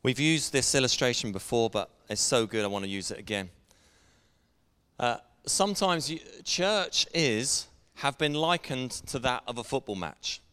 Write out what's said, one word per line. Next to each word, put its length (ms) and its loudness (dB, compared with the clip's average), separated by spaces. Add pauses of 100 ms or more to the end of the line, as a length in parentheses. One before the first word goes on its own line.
We've 200 2
used 320 2
this 240 2
illustration 560 2
before, 360 0
but 220 -2 (180)
it's 140 -2
so 240 4
good 180 0
I 40 0
want 160 -4
to 40 -6
use 220 -6
it 80 -10
again. 320 -4 (1500)
Uh, 200 0 (260)
sometimes 640 2
you, 120 -8 (240)
church 680 0
is, 540 2 (300)
have 200 -2
been 160 0
likened 600 0
to 260 -8
that 280 -2
of 120 -8
a 60 -8
football 320 -2
match. 440 -6 (120)